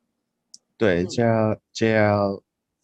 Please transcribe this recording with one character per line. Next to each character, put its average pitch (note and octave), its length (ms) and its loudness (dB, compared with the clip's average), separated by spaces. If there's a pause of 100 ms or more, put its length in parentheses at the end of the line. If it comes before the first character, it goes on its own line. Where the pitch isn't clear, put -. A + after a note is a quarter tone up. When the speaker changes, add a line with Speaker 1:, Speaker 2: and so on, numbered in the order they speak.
(760)
Speaker 1:
对， F2+ 280 0
Speaker 2:
嗯。 G2 40 -8
Speaker 1:
叫， A2 460 0 (180)
叫 G#2 720 0 (420)